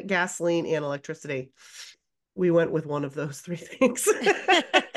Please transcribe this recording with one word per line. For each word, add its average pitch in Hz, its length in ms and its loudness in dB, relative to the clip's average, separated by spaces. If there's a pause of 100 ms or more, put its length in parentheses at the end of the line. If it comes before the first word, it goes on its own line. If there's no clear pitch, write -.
gasoline, 175 600 0
and 151 180 -2
electricity. 143 680 -8 (840)
We 180 160 2
went 165 220 4
with 156 120 0
one 147 220 -4
of 139 80 -10
those 151 260 -8
three 175 160 -8
<laughs> - 0 -
things. - 560 0
<laughs> - 60 0 (800)